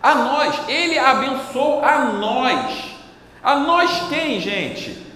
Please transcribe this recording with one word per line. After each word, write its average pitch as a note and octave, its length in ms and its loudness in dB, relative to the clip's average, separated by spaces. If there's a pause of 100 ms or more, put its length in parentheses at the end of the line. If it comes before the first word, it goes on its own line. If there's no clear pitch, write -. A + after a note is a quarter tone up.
A C#4 120 6
nós. C#4+ 520 0
Ele D#4+ 320 0
abençoou C4 840 0
a C#4+ 160 4
nós. A#3 960 -2 (460)
A C#4+ 140 4
nós E4+ 540 2
quem, D4 320 -2
gente? F#3 640 -6 (100)